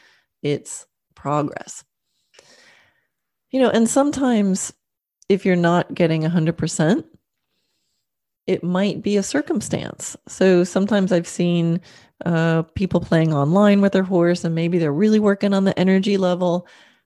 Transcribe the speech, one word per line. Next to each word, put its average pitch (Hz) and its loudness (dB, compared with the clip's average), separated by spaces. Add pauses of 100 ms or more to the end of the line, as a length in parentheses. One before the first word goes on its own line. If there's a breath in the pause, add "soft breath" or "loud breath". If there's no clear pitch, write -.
(420 soft breath)
It's - -8 (300)
progress. - -8 (1700 soft breath)
You 262 -2
know, 240 4
and 220 2
sometimes 254 0 (560)
if 190 0
you're 185 4
not 175 2
getting 160 0
a 160 0
hundred 165 0
percent, 165 0 (1400)
it 180 -2
might 180 -2
be 202 -2
a 196 0
circumstance. - -6 (120)
So 185 2
sometimes 190 0
I've 170 0
seen, 175 -2 (440 soft breath)
uh, 165 0 (140)
people 185 -2
playing 160 0
online 196 4
with 196 2
their 190 2
horse, 175 0
and 165 -2
maybe 170 0
they're 156 0
really 214 2
working 202 0
on 196 2
the 190 0
energy 190 2
level, 180 0 (400 soft breath)